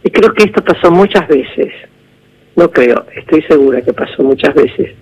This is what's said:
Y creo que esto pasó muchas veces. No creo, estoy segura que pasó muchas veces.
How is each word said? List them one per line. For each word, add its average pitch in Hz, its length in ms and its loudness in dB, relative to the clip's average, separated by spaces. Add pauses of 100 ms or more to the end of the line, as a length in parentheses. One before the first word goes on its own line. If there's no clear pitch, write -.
Y - 60 -4
creo - 240 2
que 214 120 2
esto - 180 -2
pasó 175 280 0
muchas 185 360 2
veces. 139 440 -2 (840)
No 170 160 2
creo, 120 340 0 (100)
estoy - 280 -2
segura 135 380 2
que - 120 -4
pasó - 300 -6
muchas 135 320 -2
veces. - 460 -2